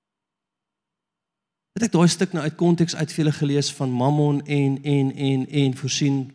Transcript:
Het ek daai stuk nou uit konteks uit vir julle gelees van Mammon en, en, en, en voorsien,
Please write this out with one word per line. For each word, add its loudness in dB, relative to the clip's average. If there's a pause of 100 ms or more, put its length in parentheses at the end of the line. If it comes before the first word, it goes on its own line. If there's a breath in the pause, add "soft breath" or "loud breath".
(1700)
Het -2
ek 0
daai 6
stuk -2
nou -4
uit -4
konteks 2
uit -4
vir -2
julle 0
gelees -2
van -4
Mammon 2
en, 0
en, 0
en, -2
en 0
voorsien, -2